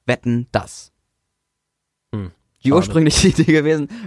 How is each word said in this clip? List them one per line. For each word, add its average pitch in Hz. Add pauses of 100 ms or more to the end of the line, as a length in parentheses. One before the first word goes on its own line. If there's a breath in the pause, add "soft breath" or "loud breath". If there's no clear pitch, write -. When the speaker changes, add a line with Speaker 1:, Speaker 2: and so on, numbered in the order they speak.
Speaker 1:
Wetten, 123
dass. - (1200)
Speaker 2:
Hm, 98 (320)
Speaker 1:
Die 131
Speaker 2:
schade. 139
Speaker 1:
ursprüngliche 170
<laughs> -
Idee 165
gewesen, 151 (200 loud breath)